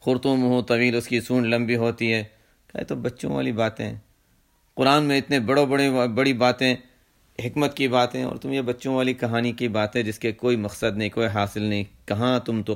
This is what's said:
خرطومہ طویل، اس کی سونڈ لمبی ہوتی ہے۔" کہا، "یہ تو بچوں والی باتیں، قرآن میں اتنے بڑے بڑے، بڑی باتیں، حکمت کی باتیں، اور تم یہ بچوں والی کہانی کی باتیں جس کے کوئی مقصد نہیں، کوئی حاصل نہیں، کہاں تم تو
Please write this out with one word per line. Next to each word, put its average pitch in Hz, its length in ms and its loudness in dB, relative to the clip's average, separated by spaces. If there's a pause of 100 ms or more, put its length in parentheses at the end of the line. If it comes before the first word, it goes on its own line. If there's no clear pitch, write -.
خرطومہ 127 560 2
طویل، 117 340 2
اس 117 120 -2
کی 120 140 0
سونڈ 123 240 0
لمبی 117 300 2
ہوتی 117 380 0
ہے۔" 110 100 -2 (440)
کہا، - 120 -12
"یہ - 60 -6
تو - 100 -6
بچوں 123 360 -6
والی 135 200 -2
باتیں، 110 420 -2 (800)
قرآن 139 300 4
میں 143 140 2
اتنے 135 220 0
بڑے 135 260 2
بڑے، 131 420 2
بڑی 131 260 2
باتیں، 123 420 2 (640)
حکمت 139 380 -2
کی 135 100 0
باتیں، 123 360 2
اور - 120 -6
تم 135 180 -8
یہ 135 80 -2
بچوں 123 340 -4
والی 127 180 2
کہانی 120 380 -2
کی 120 160 -4
باتیں 107 360 0
جس 107 160 -6
کے 117 120 -2
کوئی 123 240 0
مقصد 104 420 -2
نہیں، 107 120 -2
کوئی 113 180 0
حاصل 104 340 -2
نہیں، 104 220 -2 (220)
کہاں 120 340 0
تم 113 240 -4
تو 104 120 -4